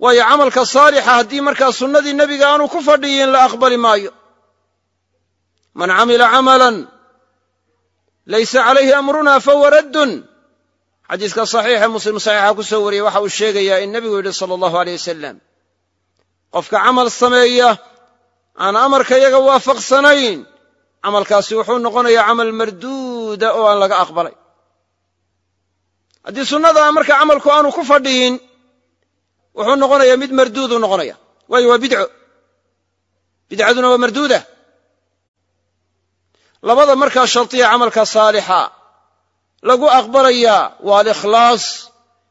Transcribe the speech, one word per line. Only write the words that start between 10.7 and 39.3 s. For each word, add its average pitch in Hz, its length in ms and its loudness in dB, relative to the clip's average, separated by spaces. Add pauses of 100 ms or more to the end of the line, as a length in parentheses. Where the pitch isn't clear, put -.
Xadiiska 196 360 -6
saxiixa 226 460 -2
Muslim 214 240 -8
saxiixa 208 400 -2
ku 208 80 -12
soo 214 200 -4
wariyey 202 200 -4
waxa 202 180 -2
uu 202 80 -4
sheegayaa 196 540 -2
in 202 80 -10
nebigu 226 260 -6
yidhi 190 160 -6
sallallahu 185 460 -4
alayhi 175 180 -6
wasallam, 147 380 -12 (1160)
"Qofka 175 260 -4
camal 247 320 0
sameeya 247 580 2 (880)
aan 196 180 -2
amarka 262 420 0
iyaga 269 220 4
waafaqsanayn, 269 1000 0 (640)
camalkaasi 202 520 -2
wuxuu 226 240 -4
noqonayaa 233 440 0
camal 226 280 -2
marduuda 220 1040 -8
oo 220 140 0
aan 208 120 2
laga 196 200 0
aqbalay." 165 360 -4 (1900)
Haddii 226 180 -10
sunnada 302 360 2 (100)
marka 302 220 0
camalku 285 360 2
aanu 294 220 2
ku 330 120 -6
fadhiyin, 254 520 0 (1200)
wuxuu 226 180 0
noqonayaa 269 420 4
mid 262 140 -6
marduud 262 400 -2
u 233 80 -2
noqonaya. 190 360 -4 (340)
Waayo 247 200 2
waa 240 80 4
bidco. 233 280 -2 (1500)
Bidcaduna 240 380 0
waa 247 80 4
marduuda. 247 420 0 (2250)
Labada 262 320 2
markaa 254 320 0
shartiya 240 420 0
camalka 226 360 0
saalixa 214 560 0 (1040)